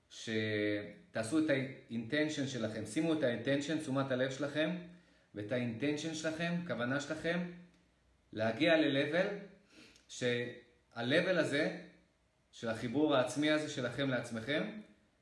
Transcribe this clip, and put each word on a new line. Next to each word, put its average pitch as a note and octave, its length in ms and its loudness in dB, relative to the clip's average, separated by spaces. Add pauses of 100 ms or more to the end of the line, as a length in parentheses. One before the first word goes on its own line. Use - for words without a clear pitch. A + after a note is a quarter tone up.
שתעשו G#2+ 1300 -2
את D#3 100 4
ה-intention C3+ 1000 -2
שלכם. A2 380 -4
שימו D#3+ 280 0
את C#3+ 100 0
ה-intention, C#3 580 0
תשומת C3 300 0
הלב C3 200 2
שלכם, D3+ 380 0 (640)
ואת G#2 160 -6
ה-intention C3+ 640 0
שלכם, E3+ 420 -2 (120)
כוונה B2 320 0
שלכם, E3 400 -2 (920)
להגיע A#2+ 440 4
ל-level, D3 500 2 (800)
שה-level B2 1300 0
הזה, D3 420 2 (720)
של A#2 160 -6
החיבור B2+ 460 2
העצמי D3 360 4
הזה D3+ 180 2
שלכם C3+ 400 -2
לעצמכם, B2 720 -2 (400)